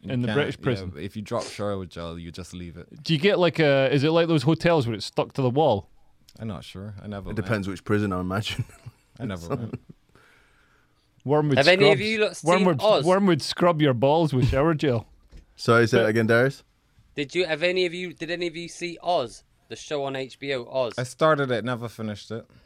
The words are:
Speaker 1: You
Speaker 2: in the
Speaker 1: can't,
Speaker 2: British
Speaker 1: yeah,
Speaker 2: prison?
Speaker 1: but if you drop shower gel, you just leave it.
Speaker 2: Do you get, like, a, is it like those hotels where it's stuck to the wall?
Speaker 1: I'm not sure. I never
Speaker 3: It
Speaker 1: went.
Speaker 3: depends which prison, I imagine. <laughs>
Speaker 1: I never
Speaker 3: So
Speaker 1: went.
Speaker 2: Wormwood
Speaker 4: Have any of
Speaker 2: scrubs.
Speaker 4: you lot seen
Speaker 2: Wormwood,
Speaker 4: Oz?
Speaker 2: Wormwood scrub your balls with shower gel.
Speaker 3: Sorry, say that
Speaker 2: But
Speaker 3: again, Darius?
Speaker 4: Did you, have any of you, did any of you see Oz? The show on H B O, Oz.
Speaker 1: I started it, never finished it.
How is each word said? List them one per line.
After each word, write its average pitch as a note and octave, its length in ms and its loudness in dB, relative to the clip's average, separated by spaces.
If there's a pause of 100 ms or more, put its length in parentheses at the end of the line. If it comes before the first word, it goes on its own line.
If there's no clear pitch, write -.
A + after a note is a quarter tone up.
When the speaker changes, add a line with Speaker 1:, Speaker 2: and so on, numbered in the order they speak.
Speaker 1:
You - 120 -10
Speaker 2:
in B2 80 -2
the B2 80 -2
Speaker 1:
can't, G#2+ 80 -2
Speaker 2:
British C#3+ 200 -2
Speaker 1:
yeah, - 60 -20
Speaker 2:
prison? F#2+ 300 -4
Speaker 1:
but D2 100 -12
if G2 120 -12
you A2 60 -10
drop G#2 220 -6
shower G2+ 420 -6
gel, E2+ 320 -12
you E2+ 140 -12
just E2+ 240 -14
leave F2 200 -14
it. A2+ 280 -20
Speaker 2:
Do E3 100 -2
you D3+ 60 0
get, F#3+ 180 4
like, E3+ 220 2
a, C#3 340 4
is C#3 100 2
it D3+ 60 2
like E3 180 2
those D#3 160 2
hotels D#3+ 440 2
where A2+ 80 -4
it's G2 100 -10
stuck - 280 -4
to - 100 -4
the B2+ 60 2
wall? B2 400 2 (500)
Speaker 1:
I'm A2+ 80 -10
not E2 160 -10
sure. G2 400 -14
I G#2 40 -12
never G2+ 180 -10
Speaker 3:
It - 20 -
Speaker 1:
went. G2+ 80 -8
Speaker 3:
depends G2+ 320 -4
which F#2+ 160 -8
prison, G#2 300 0
I F2+ 80 -4
imagine. F#2+ 440 -4 (260)
<laughs> - 280 -20
Speaker 1:
I A#2+ 60 -10
never F#2+ 160 -8
Speaker 3:
So E2+ 140 -6
Speaker 1:
went. A#2+ 240 -10 (1500)
Speaker 2:
Wormwood D3 320 4
Speaker 4:
Have C#3 100 6
any G3 240 8
of G3+ 80 4
Speaker 2:
scrubs. G#3+ 100 -2
Speaker 4:
you A3 100 0
lot G#3 180 0
seen D3 120 -4
Speaker 2:
Wormwood, F3+ 320 4
Speaker 4:
Oz? F#3 240 4
Speaker 2:
Wormwood F3+ 360 4
scrub - 400 2
your C#3+ 120 4
balls C#3+ 400 2
with B2 140 2
shower C#3 260 2
gel. C3 320 0 (500)
Speaker 3:
Sorry, A#2 320 4
say A#2+ 100 2
that A#2 80 6
Speaker 2:
But A2 40 2
Speaker 3:
again, A2 180 2
Darius? A#2+ 360 2 (520)
Speaker 4:
Did C#3+ 200 -6
you, F3+ 100 0
have D#3 160 -4
any F3+ 240 0
of E3+ 80 -4
you, F3+ 200 -8
did D#3+ 180 -10
any F3 160 -6
of D#3+ 80 -8
you E3+ 140 -10
see F3 340 -10
Oz? D#3+ 400 -2 (240)
The A#2+ 80 -12
show C#3+ 300 -6
on C3+ 100 -6
H C3 240 -10
B C#3 160 -6
O, B2 100 -6
Oz. B2+ 320 -4
Speaker 1:
I B2+ 60 -4
started C#3+ 480 2
it, A2 120 0
never A#2+ 260 -6
finished G#2+ 420 -10
it. A2+ 120 -10 (220)